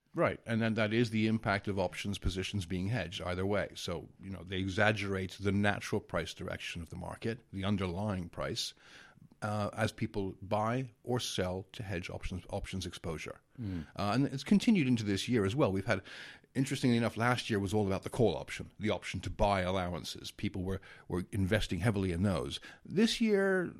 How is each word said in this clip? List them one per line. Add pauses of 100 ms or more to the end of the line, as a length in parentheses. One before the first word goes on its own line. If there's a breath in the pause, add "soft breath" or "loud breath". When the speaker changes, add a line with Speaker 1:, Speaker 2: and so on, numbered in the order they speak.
(140)
Speaker 1:
Right,
and
then
that
is
the
impact
of
options
positions
being
hedged
either
way.
So, (120)
you
know,
they
exaggerate
the
natural
price
direction
of
the
market, (140)
the
underlying
price, (680 loud breath)
uh,
as
people
buy (180)
or
sell
to
hedge
options,
options
exposure. (240)
Speaker 2:
Mm. (120)
Speaker 1:
Uh,
and
it's
continued
into
this
year
as
well.
We've
had, (540 loud breath)
interestingly
enough,
last
year
was
all
about
the
call
option, (100)
the
option
to
buy
allowances.
People
were, (260 loud breath)
were
investing
heavily
in
those. (260 loud breath)
This
year,